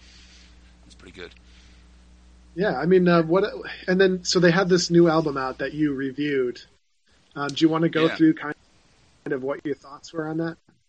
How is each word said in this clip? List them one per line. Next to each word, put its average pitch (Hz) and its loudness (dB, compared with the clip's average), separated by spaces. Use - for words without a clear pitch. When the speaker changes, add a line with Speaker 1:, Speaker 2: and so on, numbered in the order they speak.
Speaker 1:
It's - -20
pretty 90 -20
good. 87 -18
Speaker 2:
Yeah, 170 -2
I 143 -4
mean, 180 4
uh, 170 4
what, 180 0
and 185 0
then, 185 2
so - 0
they 175 6
had 185 0
this 175 2
new 170 6
album 151 0
out 131 -6
that 135 -6
you 147 -2
reviewed. 135 -4
Um, 143 -6
do 139 0
you 160 4
wanna 160 0
go 156 0
Speaker 1:
Yeah. 156 -2
Speaker 2:
through 160 4
kind 147 -8
of 135 -6
what 139 -8
your 143 -4
thoughts 143 -20
were 160 -6
on 160 -6
that? 165 -6